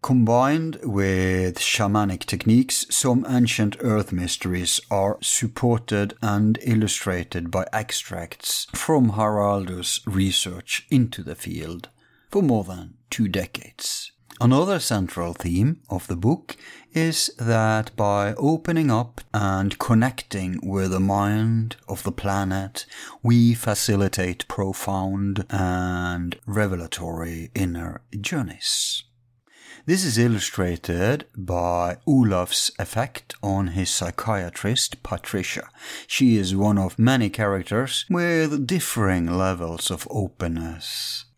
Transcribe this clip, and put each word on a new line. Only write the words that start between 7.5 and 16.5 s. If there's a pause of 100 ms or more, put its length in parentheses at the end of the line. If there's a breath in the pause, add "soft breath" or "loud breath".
by
extracts
from
Haraldur's
research
into
the
field (420 soft breath)
for
more
than (100)
two
decades. (300)
Another
central
theme
of
the
book (380 loud breath)